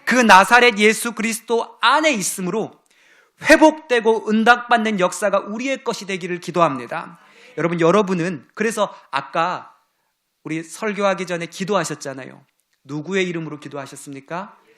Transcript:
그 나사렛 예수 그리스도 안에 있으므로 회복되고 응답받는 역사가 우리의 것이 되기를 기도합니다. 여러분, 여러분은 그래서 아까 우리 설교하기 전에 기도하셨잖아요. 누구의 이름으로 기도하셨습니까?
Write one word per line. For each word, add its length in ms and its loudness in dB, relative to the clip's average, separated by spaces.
그 100 0
나사렛 640 6
예수 360 2
그리스도 680 -4
안에 320 4
있으므로 580 -4
회복되고 840 4
응답받는 680 2
역사가 400 0
우리의 440 -6
것이 220 -8
되기를 340 -8
기도합니다. 800 -4
여러분, 240 -2
여러분은 720 0
그래서 420 -4
아까 600 -6
우리 200 -8
설교하기 600 -4
전에 220 -6
기도하셨잖아요. 960 -6
누구의 440 -4
이름으로 320 -8
기도하셨습니까? 960 -14